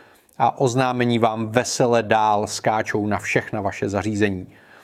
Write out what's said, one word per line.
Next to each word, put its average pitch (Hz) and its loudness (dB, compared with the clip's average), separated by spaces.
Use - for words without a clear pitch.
a - 0
oznámení 123 2
vám 113 0
vesele 120 2
dál 107 2
skáčou 107 -2
na 101 -2
všechna 113 -4
vaše 98 -4
zařízení. 101 -2